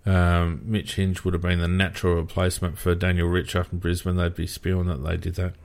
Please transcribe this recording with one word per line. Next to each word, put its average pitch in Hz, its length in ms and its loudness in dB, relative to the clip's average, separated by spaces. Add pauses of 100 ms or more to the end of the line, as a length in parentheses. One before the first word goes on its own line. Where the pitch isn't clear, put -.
um, 87 600 4
Mitch 104 320 -4
Hinge 95 280 0
would 92 80 0
have 90 100 0
been 90 180 2
the 85 80 2
natural 90 480 2
replacement 87 600 -2
for 87 200 0
Daniel 87 320 2
Rich 87 260 0
up 90 180 -2
in 90 60 -4
Brisbane. 87 380 -2
They'd 87 180 0
be 82 140 -4
spewing 90 400 -2
that 71 160 -4
they 85 120 -2
did 87 200 -6
that. 92 180 -4 (100)